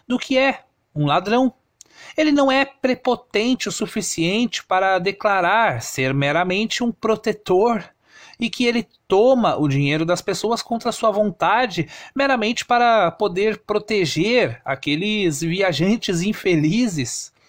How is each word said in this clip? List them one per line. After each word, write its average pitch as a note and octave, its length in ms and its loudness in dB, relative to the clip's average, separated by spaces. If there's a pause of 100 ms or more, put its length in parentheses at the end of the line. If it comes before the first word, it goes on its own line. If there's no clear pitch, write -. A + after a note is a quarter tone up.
do B3 100 -2
que C4 200 -2
é, C4 260 0 (320)
um D3+ 100 0
ladrão. G3+ 480 2 (640)
Ele D#4 140 2
não C#4 200 4
é C4+ 140 2
prepotente B3 1040 -2
o - 20 -6
suficiente G3+ 920 -2
para F#3+ 360 2
declarar G3 840 0
ser C3 320 -2
meramente F3+ 720 -2
um A#3 80 -2
protetor G#3+ 920 0 (560)
e A#3 100 -2
que - 160 -2
ele A#3 220 0 (200)
toma G#3+ 500 4
o D3+ 100 0
dinheiro C#3+ 380 0
das E3+ 160 0
pessoas G#3 400 -4
contra A#3 300 -6
sua A3 200 0
vontade G3 760 0 (280)
meramente B3 500 0
para A#3 460 4
poder G3+ 480 -2
proteger G#3 1080 0
aqueles D#3+ 760 -2
viajantes F3+ 800 0
infelizes F3 1080 0 (180)